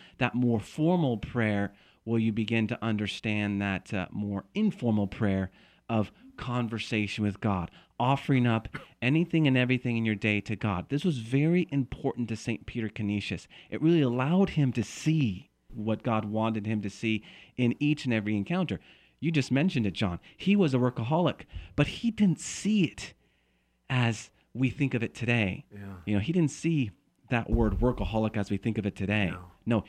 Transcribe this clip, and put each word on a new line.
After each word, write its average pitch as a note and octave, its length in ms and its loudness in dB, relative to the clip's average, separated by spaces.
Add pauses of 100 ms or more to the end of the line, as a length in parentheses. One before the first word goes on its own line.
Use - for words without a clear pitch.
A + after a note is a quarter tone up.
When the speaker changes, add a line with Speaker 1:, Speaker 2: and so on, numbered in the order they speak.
(180)
Speaker 1:
that A#2+ 160 0
more A#2+ 240 2
formal D#3 580 0
prayer, G#2 560 0 (320)
will A2+ 140 0
you A2+ 140 2
begin A2 340 0
to - 180 -4
understand G#2 800 -2
that, G2 320 -4
uh, F2+ 160 -2
more G2+ 340 -6 (100)
informal A#2+ 520 2
prayer F#2+ 460 -2 (360)
of A2 220 0 (360)
conversation A2+ 760 -4
with G2+ 180 -2
God, F#2 300 0 (300)
offering C3 480 2
up A2+ 180 0 (340)
anything D#3+ 460 2
and C3 100 4
everything B2 400 2
in A2+ 80 0
your G#2+ 120 2
day G#2 240 2
to G#2 160 -4
God. F#2 320 -2
This D3 160 -2
was D#3 140 0
very C#3+ 520 2
important B2 580 -2
to A2+ 80 -4
Saint - 300 -6
Peter A2+ 220 -4
Canisius. G2+ 580 -4 (240)
It - 100 -8
really E3 220 4
allowed C#3 480 2
him C3+ 220 2
to A#2 100 0
see C3 680 -2 (220)
what A2 300 -4
God A2 220 0
wanted A2 420 -2
him A2 160 0
to G2+ 80 -4
see A2 320 -2 (340)
in A#2+ 220 2
each D3 260 0
and B2+ 80 0
every G#2+ 240 0
encounter. C#3+ 440 -2 (400)
You D3+ 100 0
just C#3+ 220 0
mentioned C3+ 340 2
it, F2+ 80 0
John. F2 240 -2 (180)
He G3+ 200 2
was D#3 180 4
a B2+ 40 4
workaholic, B2+ 640 0 (340)
but D3 100 4
he - 240 -2
didn't G3+ 300 2
see G#3 440 0
it - 300 -6 (720)
as A#2 420 0 (220)
we C3 160 0
think C3 260 0
of A2+ 100 0
it A2 100 -8
today. A2 580 0
Speaker 2:
Yeah. G#2 60 -16 (260)
Speaker 1:
You G#2 100 0
know, G2 60 4
he C3 120 -2
didn't E3 180 2
see D3 400 0 (400)
that A#2 180 -2
word A2+ 300 4
workaholic A2 580 0
as G2+ 140 -4
we G2+ 60 0
think A2 220 -2
of G2 60 -4
it G2+ 120 -4
today. G2 340 0
Speaker 2:
No. F2 140 -12 (200)
Speaker 1:
No, A2+ 240 2